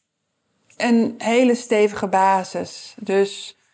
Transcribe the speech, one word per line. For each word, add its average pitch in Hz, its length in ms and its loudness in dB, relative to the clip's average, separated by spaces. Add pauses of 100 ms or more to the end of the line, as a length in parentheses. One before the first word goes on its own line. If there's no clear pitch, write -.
(760)
een 233 400 0
hele 240 380 2
stevige 208 520 0
basis. 190 920 -2
Dus 196 600 -2 (160)